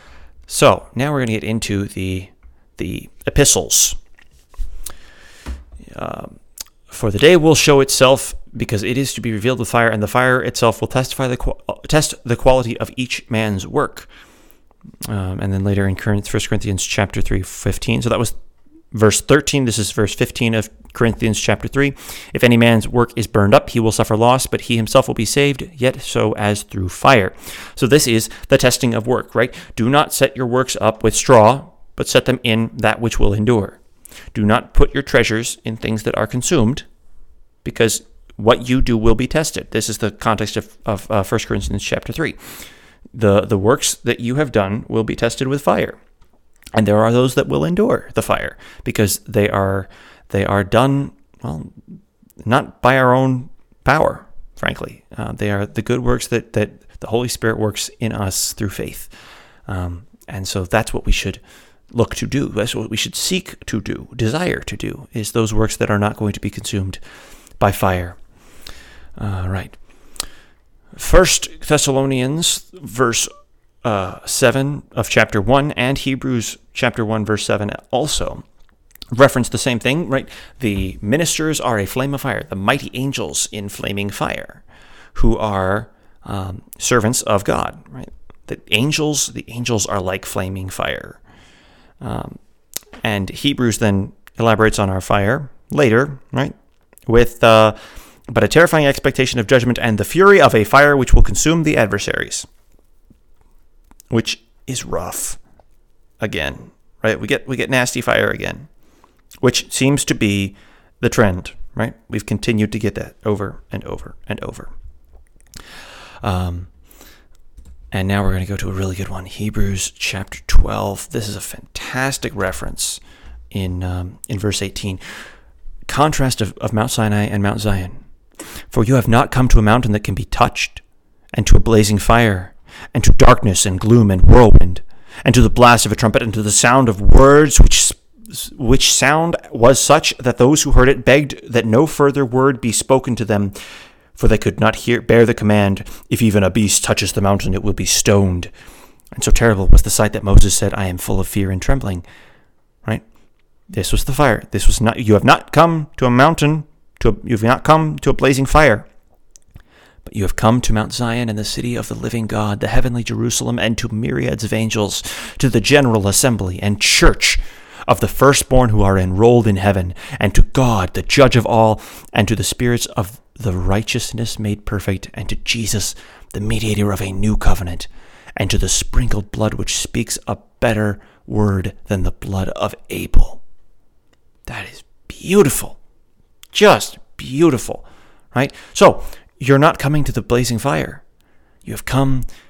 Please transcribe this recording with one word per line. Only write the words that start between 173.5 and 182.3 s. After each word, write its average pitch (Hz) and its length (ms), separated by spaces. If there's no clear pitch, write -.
righteousness 98 840
made 104 280
perfect, 98 480
and 101 160
to 104 80
Jesus, 107 580
the 101 80
mediator 104 500
of 95 100
a 95 100
new 104 260
covenant, 90 500
and - 160
to 101 60
the 92 120
sprinkled 107 640
blood 110 240
which - 220
speaks - 500
a 107 100
better 107 400
word 101 500
than 95 180
the 90 80
blood 95 380